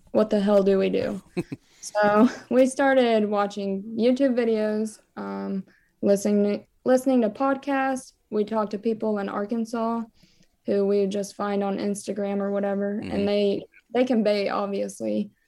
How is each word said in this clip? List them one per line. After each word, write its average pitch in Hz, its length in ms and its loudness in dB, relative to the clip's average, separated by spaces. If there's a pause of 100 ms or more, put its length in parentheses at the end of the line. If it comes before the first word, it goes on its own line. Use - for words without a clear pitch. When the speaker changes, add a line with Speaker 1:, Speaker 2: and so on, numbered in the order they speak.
(100)
Speaker 1:
what 196 200 2
the 208 100 2
hell 202 220 4
do 196 160 4
we 190 100 0
do? 190 340 -4 (120)
Speaker 2:
<laughs> - 360 -10 (100)
Speaker 1:
So 208 480 4 (220)
we 254 160 6
started 254 600 2
watching 202 540 -2
YouTube 240 520 2
videos, 214 640 -2 (180)
um, 196 480 -8 (360)
listening, 208 680 2 (180)
listening 254 380 4
to 208 80 2
podcasts. 269 840 -2 (180)
We 214 140 -2
talked 214 260 -4
to 202 80 -6
people 214 400 -2
in 196 100 -6
Arkansas 226 760 -4 (600)
who 202 200 2
we 202 160 2
would 196 100 0
just 202 240 -6
find 202 280 -2
on 196 140 -2
Instagram 202 600 -4
or 202 120 -2
whatever, 202 520 -2
Speaker 2:
Mm-hmm. - 60 -8
Speaker 1:
and 202 180 0
they, 202 400 0 (260)
they 254 120 2
can 233 180 2
bait, 202 260 0
obviously, 202 840 -4 (160)